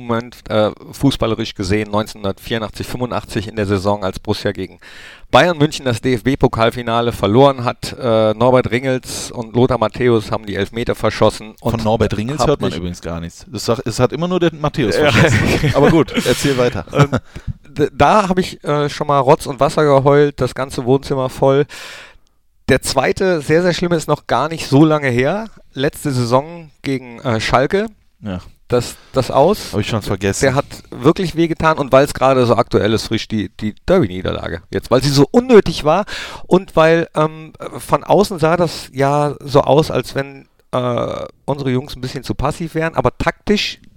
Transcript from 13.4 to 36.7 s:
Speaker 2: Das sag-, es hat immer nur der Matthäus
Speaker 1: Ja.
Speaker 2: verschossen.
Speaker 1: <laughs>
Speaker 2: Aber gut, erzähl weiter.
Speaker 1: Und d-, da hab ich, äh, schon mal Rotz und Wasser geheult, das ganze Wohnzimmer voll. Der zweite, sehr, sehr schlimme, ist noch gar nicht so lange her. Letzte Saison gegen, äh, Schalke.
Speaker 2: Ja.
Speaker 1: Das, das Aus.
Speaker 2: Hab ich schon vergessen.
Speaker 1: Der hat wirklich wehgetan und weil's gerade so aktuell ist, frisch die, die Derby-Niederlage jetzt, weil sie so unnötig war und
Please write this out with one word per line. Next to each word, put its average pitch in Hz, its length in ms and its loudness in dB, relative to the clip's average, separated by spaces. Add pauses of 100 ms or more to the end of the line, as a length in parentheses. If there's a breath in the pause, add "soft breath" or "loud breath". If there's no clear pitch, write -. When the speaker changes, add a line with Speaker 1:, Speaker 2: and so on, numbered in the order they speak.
Speaker 2:
Das 104 160 -10
sag-, 113 200 -2
es 110 160 -4
hat 127 100 4
immer 165 160 -4
nur 180 140 -2
der 165 120 2
Matthäus 143 440 -2
Speaker 1:
Ja. 147 120 2
Speaker 2:
verschossen. - 300 4 (220)
Speaker 1:
<laughs> 143 120 0
Speaker 2:
Aber 139 160 4
gut, 156 240 2 (120)
erzähl 131 320 0
weiter. 120 340 -2
Speaker 1:
Und 143 300 2 (440 loud breath)
d-, 147 280 -2
da 151 340 4
hab 180 120 0
ich, - 260 -6
äh, 147 240 -2
schon 147 180 -6
mal 143 120 2
Rotz 139 260 4
und 127 160 -8
Wasser 156 240 2
geheult, 143 560 4
das 123 120 0
ganze 135 300 -6
Wohnzimmer 131 460 0
voll. 139 360 2 (1040 loud breath)
Der 127 120 6
zweite, 175 600 -2
sehr, 156 200 2
sehr 180 120 0
schlimme, 175 240 -2
ist 156 100 -6
noch 151 180 -2
gar 127 220 0
nicht 165 200 -8
so 139 180 6
lange 151 240 2
her. 139 380 0 (260)
Letzte 143 380 -4
Saison 139 600 -2 (100)
gegen, 127 380 -6
äh, 113 220 -2
Schalke. 151 460 2 (340)
Speaker 2:
Ja. 95 180 -8 (300)
Speaker 1:
Das, 123 260 -2 (160)
das 131 180 -2
Aus. 160 440 0
Speaker 2:
Hab 101 80 0
ich - 80 -8
schon 110 120 -2
vergessen. 98 440 -2
Speaker 1:
Der 131 100 2
hat 143 100 0 (240)
wirklich 156 460 0
wehgetan 160 420 0
und 135 140 -4
weil's 135 220 4
gerade 131 320 2
so 117 100 4
aktuell 107 380 2
ist, 107 140 -2
frisch 110 200 -4
die, 107 220 -4 (100)
die 107 160 -6 (120)
Derby-Niederlage 92 840 -2
jetzt, - 180 -6
weil 127 140 4
sie 143 60 0
so 139 200 4
unnötig 240 540 4
war 165 220 2 (420 loud breath)
und 180 280 0